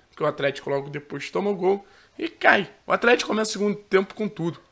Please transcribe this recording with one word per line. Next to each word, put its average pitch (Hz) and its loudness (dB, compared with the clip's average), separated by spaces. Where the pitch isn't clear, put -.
que - -6
o - 2
Atlético 139 -2
logo 139 -2
depois 143 -10
toma 196 0
o 202 0
gol 190 0
e 330 -4
cai. - 4
O - -2
Atlético 233 2
começa 214 0
o - -2
segundo 208 0
tempo 196 0
com 214 -2
tudo, 165 -6